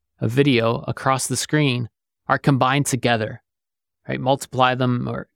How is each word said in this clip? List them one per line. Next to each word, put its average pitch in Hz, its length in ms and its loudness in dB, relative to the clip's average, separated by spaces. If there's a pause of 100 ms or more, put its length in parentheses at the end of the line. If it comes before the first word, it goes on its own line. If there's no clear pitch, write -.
(200)
of 117 100 -2
video 123 580 2
across 131 380 -2
the 127 100 -4
screen 127 520 0 (400)
are 135 100 2
combined 135 480 2
together, 117 560 -2 (680)
right? 131 120 -6
Multiply 127 540 0
them 123 340 -2
or 120 280 -8